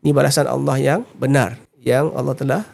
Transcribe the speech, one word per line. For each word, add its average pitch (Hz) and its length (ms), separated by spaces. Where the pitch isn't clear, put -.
Ini 147 80
balasan 143 380
Allah 139 260
yang 139 240
benar, 131 400
yang 127 320
Allah 135 240
telah, 139 240